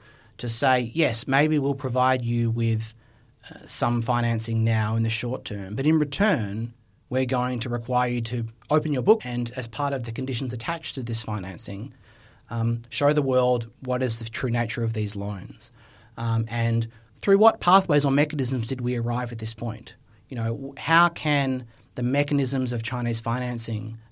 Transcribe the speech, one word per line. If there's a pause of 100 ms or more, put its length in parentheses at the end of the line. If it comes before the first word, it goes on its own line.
(380)
to
say,
"Yes,
maybe
we'll
provide
you
with, (560)
uh,
some
financing
now
in
the
short
term,
but
in
return, (360)
we're
going
to
require
you
to (240)
open
your
book
and,
as
part
of
the
conditions
attached
to
this
financing, (580)
um,
show
the
world (120)
what
is
the
true
nature
of
these
loans." (440)
Um,
and (320)
through
what
pathways
or
mechanisms
did
we
arrive
at
this
point? (340)
You
know,
w-,
how
can (280)
the
mechanisms
of
Chinese
financing, (140)